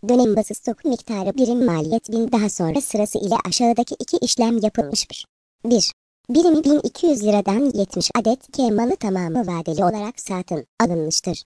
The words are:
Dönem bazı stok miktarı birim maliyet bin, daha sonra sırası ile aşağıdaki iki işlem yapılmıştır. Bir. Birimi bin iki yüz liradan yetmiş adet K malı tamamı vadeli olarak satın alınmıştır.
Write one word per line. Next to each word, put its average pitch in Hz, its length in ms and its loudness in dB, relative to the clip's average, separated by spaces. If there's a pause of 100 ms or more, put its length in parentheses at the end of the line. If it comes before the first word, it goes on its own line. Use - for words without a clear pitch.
Dönem 240 280 4
bazı 208 180 -2
stok - 300 -8
miktarı 202 500 -4
birim 247 300 2
maliyet 165 480 0
bin, 226 200 -2
daha 214 160 2
sonra 175 320 -2
sırası 208 380 -2
ile 202 160 0 (140)
aşağıdaki 233 500 0
iki - 180 -4
işlem 233 420 0
yapılmıştır. 202 680 -4 (400)
Bir. 233 280 2 (380)
Birimi 311 340 4
bin 294 200 4
iki - 220 -2
yüz 269 160 2
liradan 208 560 2
yetmiş 190 360 -2
adet 226 380 0
K 247 180 0
malı 233 260 0
tamamı 185 500 -2
vadeli 165 380 -2
olarak 214 360 -2
satın 180 440 -6 (160)
alınmıştır. 170 640 -2